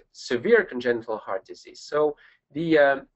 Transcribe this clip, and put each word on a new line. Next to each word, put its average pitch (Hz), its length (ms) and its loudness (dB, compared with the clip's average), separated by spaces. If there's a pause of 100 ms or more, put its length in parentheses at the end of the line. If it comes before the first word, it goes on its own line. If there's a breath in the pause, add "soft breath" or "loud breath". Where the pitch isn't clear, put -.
(120)
severe 135 520 0
congenital 120 540 -4
heart 101 260 -8
disease. - 360 -20
So 151 360 -2 (360 soft breath)
the, 156 260 2
uh, 139 220 4 (160)